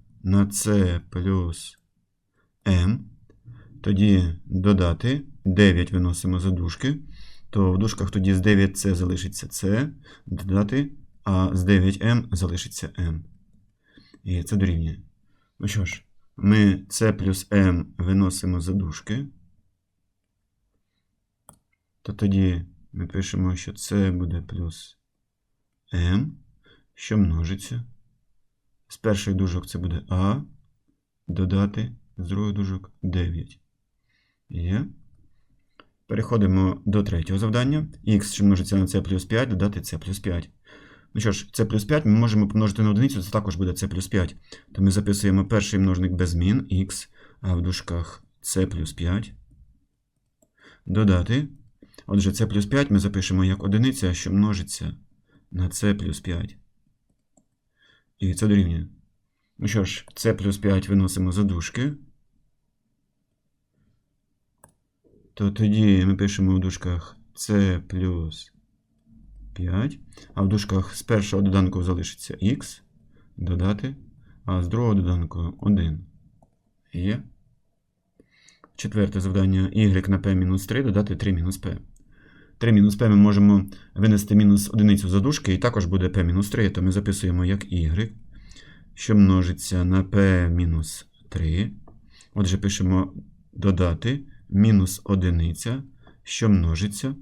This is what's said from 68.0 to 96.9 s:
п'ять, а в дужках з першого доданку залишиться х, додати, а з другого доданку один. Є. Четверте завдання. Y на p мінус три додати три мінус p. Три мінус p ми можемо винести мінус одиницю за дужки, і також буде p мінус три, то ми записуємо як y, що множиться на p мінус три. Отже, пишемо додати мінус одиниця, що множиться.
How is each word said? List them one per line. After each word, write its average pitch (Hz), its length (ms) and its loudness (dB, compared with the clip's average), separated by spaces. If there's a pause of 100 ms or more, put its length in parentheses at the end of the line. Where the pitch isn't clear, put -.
п'ять, 92 440 -4 (360)
а 101 80 -2
в 98 60 4
дужках 98 480 -2
з - 60 -12
першого 101 400 0
доданку 95 400 2
залишиться 87 600 -6
х, - 400 -2 (540)
додати, 98 600 -2 (480)
а 92 180 -2
з 87 60 -4
другого 113 260 0
доданку 85 640 -2
один. 85 460 0 (880)
Є. 101 300 -4 (1500)
Четверте 101 460 -2
завдання. 95 540 2
Y 98 340 2
на 98 100 2
p 98 160 0
мінус 92 320 0
три 123 160 -2
додати 101 340 0
три 101 160 -2
мінус 87 300 -4
p. 90 160 -8 (800)
Три 117 140 4
мінус 101 260 6
p 117 100 4
ми 104 80 6
можемо 101 500 8 (280)
винести 104 400 2
мінус 101 360 6
одиницю 104 380 4
за 98 120 2
дужки, 117 340 0
і 90 40 0
також 107 280 0
буде 90 220 0
p 92 160 0
мінус 92 260 0
три, 104 200 0
то 87 120 -4
ми 92 100 2
записуємо 95 520 -2
як 98 200 -2
y, 87 480 -2 (800)
що - 200 -2
множиться 92 680 4
на 92 200 2
p 92 440 2
мінус 82 580 -2 (220)
три. 82 440 -2 (640)
Отже, 98 240 0
пишемо 92 560 0 (380)
додати 95 760 -2 (220)
мінус 98 560 4
одиниця, 90 800 0 (400)
що - 260 -2
множиться. 101 720 0